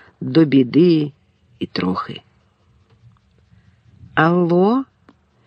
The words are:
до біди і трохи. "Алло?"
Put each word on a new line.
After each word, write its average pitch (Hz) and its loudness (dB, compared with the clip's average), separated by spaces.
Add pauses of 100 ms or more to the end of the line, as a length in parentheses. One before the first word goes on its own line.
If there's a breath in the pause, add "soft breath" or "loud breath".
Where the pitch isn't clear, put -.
(220 soft breath)
до 139 2
біди 143 2 (480)
і - -10
трохи. - -8 (1900)
"Алло?" 180 0 (600 soft breath)